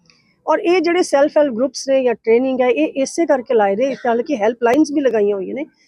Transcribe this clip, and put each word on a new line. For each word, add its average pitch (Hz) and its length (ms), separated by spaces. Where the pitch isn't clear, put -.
ਔਰ 311 120
ਇਹ 349 220
ਜਿਹੜੇ 339 220
ਸੈਲਫ 294 360
ਹੈਲਪ 294 160
ਗਰੁੱਪਸ 254 340
ਨੇ 269 160
ਜਾਂ 240 100
ਟ੍ਰੇਨਿੰਗ 254 460
ਹੈ, 254 80
ਇਹ 277 340
ਇਸੇ 302 240
ਕਰਕੇ 269 280
ਲਾਏ 202 220
ਨੇ, 262 180
ਹਾਲਾਂਕਿ 240 420
ਹੈਲਪਲਾਈਨਸ 240 560
ਵੀ 294 80
ਲਗਾਈਆਂ 214 360
ਹੋਈਆਂ 190 180
ਨੇ 277 100